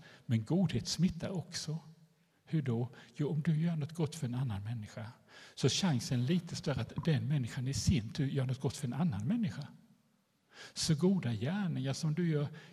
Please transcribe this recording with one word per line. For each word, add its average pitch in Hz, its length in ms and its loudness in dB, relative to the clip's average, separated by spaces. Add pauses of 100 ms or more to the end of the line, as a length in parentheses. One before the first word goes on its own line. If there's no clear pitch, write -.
(260)
Men 110 180 2
godhet 156 440 2
smittar - 420 0
också. 160 480 -6 (640)
Hur 160 180 0
då? 120 260 0 (260)
Jo, 147 140 -2
om 151 140 0
du 156 200 2
gör 170 140 2
något 143 160 -4
gott 160 220 -2
för 131 120 -4
en 120 80 -2
annan 117 280 -2
människa 110 500 -8 (420)
så - 120 2
är 131 40 8
chansen 127 560 2
lite 170 300 0
större 135 240 -2
att - 240 -6
den 123 240 2
människan 131 400 0
i 139 60 -2
sin - 380 2
tur 139 180 0
gör 131 160 0
något 127 140 -2
gott 135 160 -2
för 135 100 -6
en 123 80 -4
annan 131 320 0
människa. 165 420 -2 (1080)
Så - 200 2
goda 151 400 2
gärningar 135 580 -2
som 151 220 0
du 175 140 2
gör 147 200 2 (240)